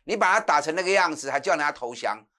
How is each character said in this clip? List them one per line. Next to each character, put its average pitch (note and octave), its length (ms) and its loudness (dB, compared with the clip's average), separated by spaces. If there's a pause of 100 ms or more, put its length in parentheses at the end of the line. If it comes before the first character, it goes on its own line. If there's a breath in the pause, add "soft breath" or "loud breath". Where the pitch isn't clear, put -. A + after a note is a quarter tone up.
你 G#3+ 120 -4
把 F#3 160 4
他 A3 60 4
打 D#3 200 2
成 D#3 140 -2
那 F#3 80 -2
个 F3+ 80 -2
样 F3+ 260 2
子， C3+ 140 -10
还 C#3 100 -2
叫 D#3+ 120 -2
人 D#3 80 2
家 D3 120 0
投 B2 220 -8
降， A2 320 -6 (140)